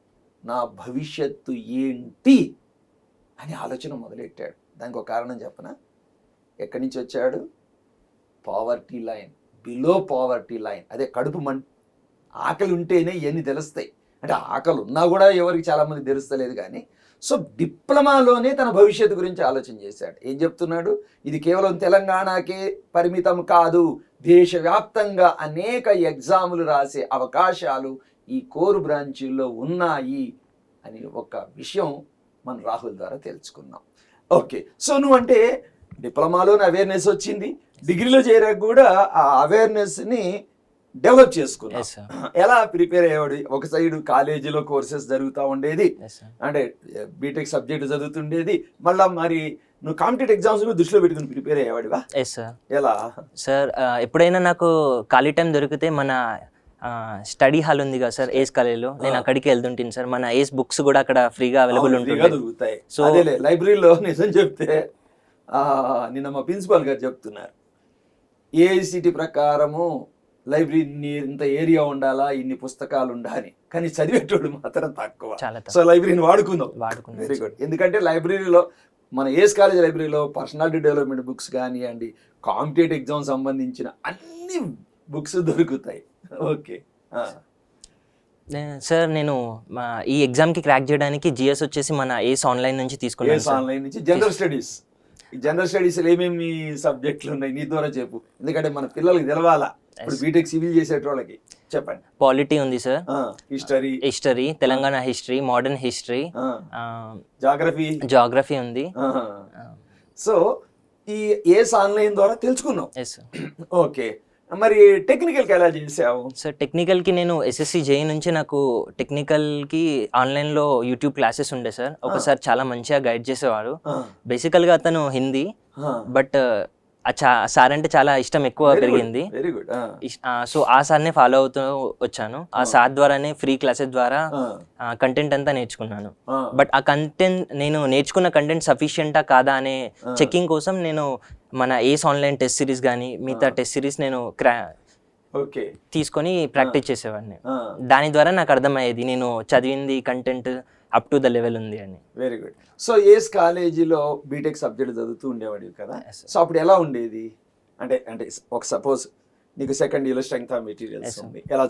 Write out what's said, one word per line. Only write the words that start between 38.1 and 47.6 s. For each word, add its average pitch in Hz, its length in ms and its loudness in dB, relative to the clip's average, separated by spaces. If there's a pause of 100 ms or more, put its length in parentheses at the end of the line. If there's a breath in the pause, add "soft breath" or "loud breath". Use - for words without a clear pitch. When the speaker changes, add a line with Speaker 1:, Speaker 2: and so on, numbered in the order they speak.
Speaker 1:
చేరాక 220 380 6
కూడా 208 560 6
ఆ 139 280 6
అవేర్‌నెస్‌ని 202 1040 0 (540)
డెవలప్ 240 400 6
చేసుకున్నావు. 131 440 -6
Speaker 2:
ఎస్ - 120 -12
సార్. 131 440 -12
Speaker 1:
ఎలా 202 260 4
ప్రిపేర్ 175 400 0
అయ్యేవాడు? 151 340 0 (120)
ఒక 135 160 -6
సైడ్ 160 380 -2
కాలేజీలో 147 580 -2
కోర్సెస్ 143 460 -6
జరుగుతూ 135 400 -4
ఉండేది, 147 560 0
Speaker 2:
ఎస్ - 160 -20
సార్. - 260 -12
Speaker 1:
అంటే 143 280 -4 (440)
బీటెక్ 143 320 -8
సబ్జెక్ట్ 143 380 -6